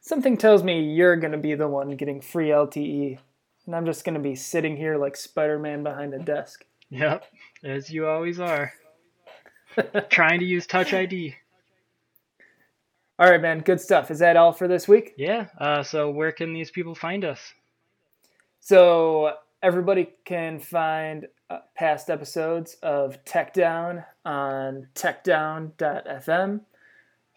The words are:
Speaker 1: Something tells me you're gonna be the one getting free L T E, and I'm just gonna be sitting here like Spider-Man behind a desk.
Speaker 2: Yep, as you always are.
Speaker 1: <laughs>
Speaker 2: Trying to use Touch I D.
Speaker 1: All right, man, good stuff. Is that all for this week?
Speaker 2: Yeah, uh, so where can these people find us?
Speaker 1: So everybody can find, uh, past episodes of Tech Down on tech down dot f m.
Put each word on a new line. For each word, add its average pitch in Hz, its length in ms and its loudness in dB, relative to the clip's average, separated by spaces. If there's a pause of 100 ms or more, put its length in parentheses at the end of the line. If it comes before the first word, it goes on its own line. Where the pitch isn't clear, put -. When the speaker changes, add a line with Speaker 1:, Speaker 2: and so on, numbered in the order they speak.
Speaker 1:
Something 262 360 0
tells 208 260 6
me 160 300 -2
you're 175 240 6
gonna 156 200 -4
be 151 180 -2
the 151 120 -2
one 139 300 -4
getting 139 240 -8
free 160 300 -2
L 147 160 4
T 147 140 -8
E, 143 380 -6 (460)
and 170 100 -10
I'm 170 100 -4
just 160 200 -6
gonna 160 140 -4
be 139 160 -6
sitting 156 420 -6
here 156 200 -4
like 139 200 -4
Spider-Man 151 640 -4
behind 143 300 -8
a 135 60 -10
desk. 151 440 -8 (260)
Speaker 2:
Yep, 147 360 -4 (380)
as 139 260 -10
you 156 180 -6
always 170 320 -4
are. 156 320 -4 (1040)
Speaker 1:
<laughs> - 340 -4
Speaker 2:
Trying 170 300 2
to 180 60 -2
use 180 200 -4
Touch 185 280 0
I 185 120 0
D. 175 300 -10 (1800)
Speaker 1:
All 175 100 10
right, 170 120 8
man, 160 200 0
good 180 200 2
stuff. 170 300 2
Is 151 80 -8
that 170 180 8
all - 160 8
for 185 140 -4
this 180 200 0
week? 226 300 6
Speaker 2:
Yeah, 185 300 -4 (100)
uh, 147 260 -2
so 147 260 -4
where 151 220 -4
can 165 220 -8
these 165 180 -10
people 165 240 -10
find 185 300 -6
us? - 280 -10 (1080)
Speaker 1:
So 165 720 6 (280)
everybody 180 480 0 (140)
can 165 360 -8
find, 156 680 -6 (220)
uh, - 100 -12 (160)
past 156 340 -2
episodes 165 720 -6
of 143 440 -4
Tech - 280 -4
Down 170 500 -2 (200)
on 135 680 -6
tech - 300 -6
down 156 540 -2
dot 147 300 -4
f 139 220 -10
m. 196 320 -2 (760)